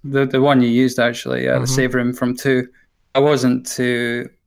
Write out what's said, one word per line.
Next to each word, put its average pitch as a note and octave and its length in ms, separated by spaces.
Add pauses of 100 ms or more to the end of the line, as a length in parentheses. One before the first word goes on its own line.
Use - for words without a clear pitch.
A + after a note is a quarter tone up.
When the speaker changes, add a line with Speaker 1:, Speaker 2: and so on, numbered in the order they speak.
Speaker 1:
the, C#3 220
the C3 160
one C#3 200
you A#2+ 60
used B2+ 320
actually, A#2+ 480
uh, B2+ 60
the C3 60
Speaker 2:
Mm-hmm. B2+ 160
Speaker 1:
save B2+ 180
room B2 200
from B2 220
two. B2+ 320 (480)
I C3+ 40
wasn't B2+ 460
too A#2+ 640 (180)